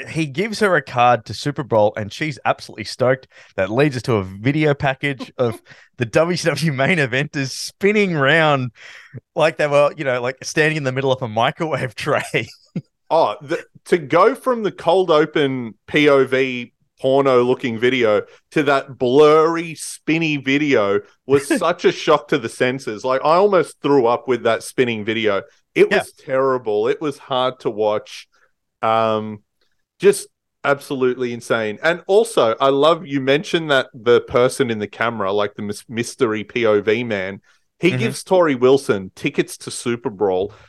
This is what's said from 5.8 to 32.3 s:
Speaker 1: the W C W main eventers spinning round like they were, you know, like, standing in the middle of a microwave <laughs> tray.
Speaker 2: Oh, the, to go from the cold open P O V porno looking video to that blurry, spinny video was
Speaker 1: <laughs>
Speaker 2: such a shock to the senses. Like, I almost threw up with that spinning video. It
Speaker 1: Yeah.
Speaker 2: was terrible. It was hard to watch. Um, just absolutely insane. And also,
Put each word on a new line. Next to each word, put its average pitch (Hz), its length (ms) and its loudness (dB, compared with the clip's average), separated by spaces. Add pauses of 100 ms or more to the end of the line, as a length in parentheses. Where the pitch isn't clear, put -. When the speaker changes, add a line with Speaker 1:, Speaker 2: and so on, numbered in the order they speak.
Speaker 1:
the 123 80 -4
W 160 320 0
C 156 100 -6
W 147 240 0
main 139 260 0
eventers 135 540 -4
spinning 202 640 -2
round 143 560 2 (640)
like 160 220 2
they 151 100 0
were, 143 300 4
you 151 80 -8
know, 123 160 -2
like, 127 240 -6
standing 156 320 0
in 143 80 -4
the 131 80 0
middle 135 180 0
of 131 100 -2
a 127 60 -4
microwave 131 680 -2
<laughs> - 0 -
tray. 120 520 -4 (640)
Speaker 2:
Oh, 131 300 2
the, 151 220 -8 (220)
to 180 120 2
go 170 380 2
from 240 260 -2
the 190 100 -4
cold 180 380 0
open 143 640 0 (140)
P 147 220 2
O 135 160 6
V 127 480 -2 (280)
porno 135 400 2
looking 123 380 -2
video 117 420 2 (300)
to - 120 0
that 135 360 -2
blurry, 156 760 4
spinny 156 640 -4
video 131 640 0 (240)
was 139 220 2
Speaker 1:
<laughs> 302 100 0
Speaker 2:
such 170 280 -2
a 180 60 6
shock 147 360 0
to 147 100 0
the 113 120 -6
senses. 123 540 -4
Like, 131 200 0
I 156 120 4
almost 190 460 2
threw 143 240 4
up 120 220 0
with 117 160 -2
that 113 180 0
spinning 117 440 -4
video. 107 360 -2 (320)
It 196 160 4
Speaker 1:
Yeah. 196 100 0
Speaker 2:
was - 140 -6
terrible. 127 760 -2
It 151 140 -4
was 151 160 -6
hard 127 440 -4
to 131 100 -4
watch. 107 560 -4 (560)
Um, 110 580 -2 (560)
just - 300 2 (360)
absolutely 127 720 -2
insane. 113 480 -4
And 170 240 0
also, 196 560 2